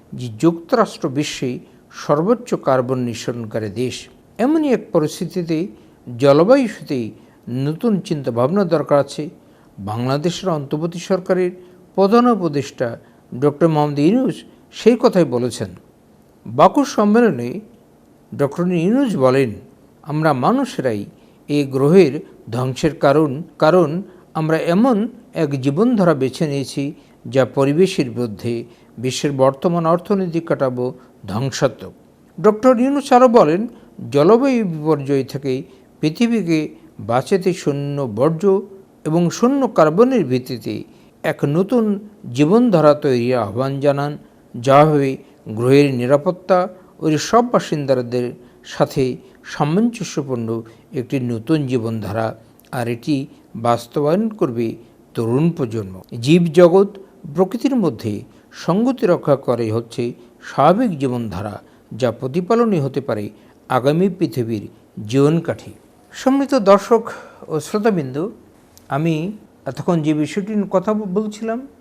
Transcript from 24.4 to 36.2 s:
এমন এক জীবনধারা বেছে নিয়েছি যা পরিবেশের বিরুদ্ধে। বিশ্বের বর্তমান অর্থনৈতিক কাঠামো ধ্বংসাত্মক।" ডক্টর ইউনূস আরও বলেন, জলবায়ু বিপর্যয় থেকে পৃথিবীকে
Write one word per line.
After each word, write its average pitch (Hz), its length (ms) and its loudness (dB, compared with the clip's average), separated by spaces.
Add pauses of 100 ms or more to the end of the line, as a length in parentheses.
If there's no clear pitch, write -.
এমন 208 500 2 (260)
এক 143 260 -2
জীবনধারা 170 540 2
বেছে 135 320 -2
নিয়েছি 139 480 -6 (340)
যা 131 160 2
পরিবেশের 143 640 0
বিরুদ্ধে। 117 540 -6 (340)
বিশ্বের 127 340 -4
বর্তমান 139 540 0
অর্থনৈতিক 170 640 -2
কাঠামো 127 440 -2 (340)
ধ্বংসাত্মক।" 113 680 -4 (480)
ডক্টর 214 400 4
ইউনূস 277 320 0
আরও 254 160 8
বলেন, 208 400 4 (420)
জলবায়ু 226 540 4
বিপর্যয় 147 600 -2
থেকে 131 380 -6 (380)
পৃথিবীকে 165 720 -2 (260)